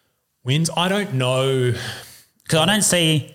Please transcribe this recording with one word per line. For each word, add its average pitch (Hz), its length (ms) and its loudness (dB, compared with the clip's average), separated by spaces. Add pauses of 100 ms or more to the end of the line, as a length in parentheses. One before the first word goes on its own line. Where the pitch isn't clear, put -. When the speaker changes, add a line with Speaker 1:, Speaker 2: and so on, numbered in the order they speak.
(440)
Speaker 1:
wins. 151 320 0
I 175 140 0
don't 196 260 -4
know. 131 580 0 (720)
Speaker 2:
'Cause 165 120 2
I 156 60 4
don't 208 180 2
see 160 520 2